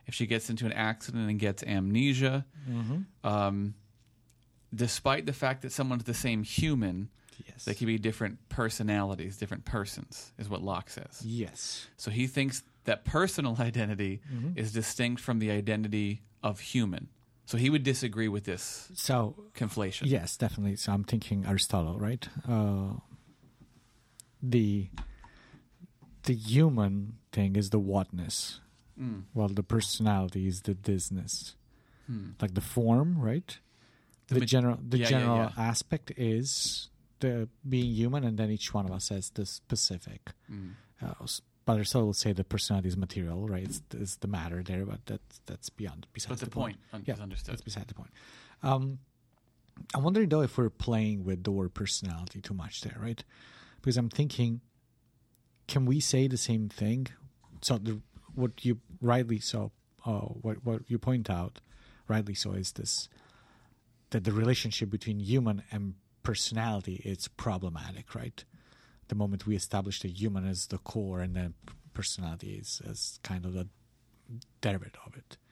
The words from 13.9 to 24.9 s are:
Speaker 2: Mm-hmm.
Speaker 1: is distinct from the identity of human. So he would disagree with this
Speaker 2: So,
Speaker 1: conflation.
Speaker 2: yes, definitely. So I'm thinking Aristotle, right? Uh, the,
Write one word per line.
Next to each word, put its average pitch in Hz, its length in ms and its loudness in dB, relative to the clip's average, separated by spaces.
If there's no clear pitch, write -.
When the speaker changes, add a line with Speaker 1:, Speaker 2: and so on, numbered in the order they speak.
Speaker 2:
Mm-hmm. 139 240 -2
Speaker 1:
is 107 160 -4
distinct 120 480 0
from 120 180 0
the 107 120 2
identity 104 720 0
of 104 180 -2
human. 104 500 0
So - 120 -2
he 123 120 4
would 151 140 4
disagree 113 460 0
with 101 160 -2
this - 500 -6
Speaker 2:
So, 117 400 2
Speaker 1:
conflation. 107 560 -2
Speaker 2:
yes, 104 280 0
definitely. 101 400 0
So - 160 -2
I'm 101 100 2
thinking 101 420 0
Aristotle, 95 540 2
right? 113 280 -2
Uh, 101 460 2
the, 104 480 4